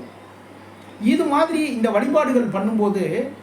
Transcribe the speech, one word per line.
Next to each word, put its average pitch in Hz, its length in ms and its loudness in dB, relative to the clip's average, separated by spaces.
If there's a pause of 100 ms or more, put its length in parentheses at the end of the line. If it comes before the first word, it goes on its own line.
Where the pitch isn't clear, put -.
(1000)
இது 302 220 2
மாதிரி 311 500 0
இந்த 226 160 0
வழிபாடுகள் 247 580 2
பண்ணும்போது 202 840 -2 (120)